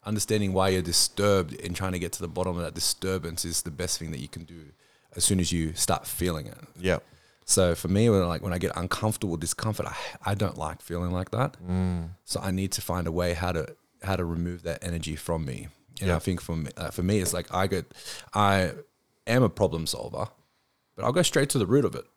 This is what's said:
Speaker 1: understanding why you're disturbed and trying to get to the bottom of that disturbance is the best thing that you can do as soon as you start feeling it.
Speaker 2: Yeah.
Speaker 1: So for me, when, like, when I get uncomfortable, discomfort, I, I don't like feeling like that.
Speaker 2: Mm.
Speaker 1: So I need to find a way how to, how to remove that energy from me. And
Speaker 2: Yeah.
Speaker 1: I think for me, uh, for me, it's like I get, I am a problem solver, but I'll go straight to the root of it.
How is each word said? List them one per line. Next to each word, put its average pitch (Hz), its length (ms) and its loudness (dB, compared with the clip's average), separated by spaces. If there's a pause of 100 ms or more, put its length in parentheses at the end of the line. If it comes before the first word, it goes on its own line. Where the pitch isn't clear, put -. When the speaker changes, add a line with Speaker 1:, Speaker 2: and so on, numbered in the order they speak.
Speaker 1:
understanding 104 480 0
why 95 160 6
you're 95 140 4
disturbed 92 760 2
and 90 140 -6
trying 92 180 -4
to 90 60 -2
get 87 140 -4
to - 80 -8
the 87 80 -6
bottom 90 280 -2
of 87 60 -4
that 78 120 -6
disturbance 85 680 -2
is 82 180 -2
the 85 80 -6
best 87 280 -4
thing 80 120 -8
that 78 100 -6
you 71 80 -10
can 85 160 -14
do 82 160 -18 (560)
as 92 80 0
soon 95 160 4
as 80 100 2
you 80 240 0
start - 320 0
feeling 80 400 -2
it. - 120 -16 (200)
Speaker 2:
Yeah. 87 200 2 (460)
Speaker 1:
So 90 300 6
for - 140 -6
me, 104 220 6
when, 95 180 6
like, 85 140 -2
when 90 100 -2
I 85 60 0
get 85 180 0
uncomfortable, 92 600 -2
discomfort, 80 500 -2
I, - 100 -8 (280)
I 98 100 2
don't 101 240 0
like 78 240 -6
feeling 87 300 -2
like 90 180 -2
that. 123 260 -2 (100)
Speaker 2:
Mm. 90 440 0 (140)
Speaker 1:
So - 160 -4
I 95 100 -4
need 95 220 0
to - 100 -4
find 87 240 -2
a 82 60 -4
way 87 220 0
how 90 180 -2
to, 82 220 -4 (280)
how 95 140 0
to 87 80 0
remove 85 400 -4
that 85 200 -6
energy 80 320 -4
from 80 280 -4
me. 62 240 -8 (320)
And 95 80 -2
Speaker 2:
Yeah. 87 80 4
Speaker 1:
I - 40 2
think 87 220 -2
for 85 140 -4
me, 76 200 -4
uh, 80 140 -6
for - 120 -4
me, 98 180 4
it's 85 120 0
like 87 200 -4
I 92 140 2
get, 92 260 -2 (420)
I 98 380 4 (540)
am 120 160 6
a 110 60 6
problem 82 380 2
solver, - 420 -4 (680)
but 107 100 -8
I'll 117 80 4
go 170 100 4
straight 143 280 4
to - 80 2
the 104 80 4
root 131 200 6
of 82 100 0
it. - 80 -8 (120)